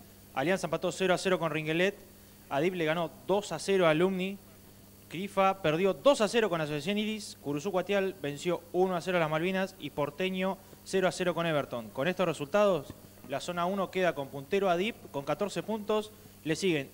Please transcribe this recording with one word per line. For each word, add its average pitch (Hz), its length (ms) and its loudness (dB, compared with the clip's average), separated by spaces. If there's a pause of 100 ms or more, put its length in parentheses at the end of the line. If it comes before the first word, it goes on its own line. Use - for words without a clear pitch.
(340)
Alianza 175 320 0
empató 165 240 -2
cero 180 240 2
a 165 40 0
cero 180 200 0
con 156 140 -2
Ringuelet. 160 440 0 (540)
Adip 165 240 2
le 170 100 0
ganó 160 280 -2 (160)
dos 196 240 0
a 156 80 -6
cero 190 260 4
a 160 40 8
Alumni. 185 460 2 (720)
Crifa 190 540 0
perdió 170 320 4
dos 269 260 4
a 214 60 4
cero 214 240 2
con 165 100 0
Asociación 151 380 -2
Iris. 214 440 -6
Curuzú 147 280 -4
Cuatial 190 500 0
venció 143 400 -2 (120)
uno 185 240 2
a 165 40 -2
cero 180 180 0
a - 20 4
las 151 100 2
Malvinas 185 480 0
y 143 120 -8
Porteño 185 680 -2 (260)
cero 185 220 0
a 170 60 2
cero 180 200 -2
con 170 140 -2
Everton. 127 440 -2
Con 135 180 -2
estos 185 180 0
resultados, 165 640 0 (400)
la 135 100 -4
zona 175 280 -4
uno 190 260 -2
queda 180 240 2
con 139 100 -6
puntero 143 420 -2
Adip 185 280 0 (160)
con 143 120 -4
catorce 160 380 -2
puntos. 214 480 -2 (320)
Le 151 140 0
siguen 151 380 0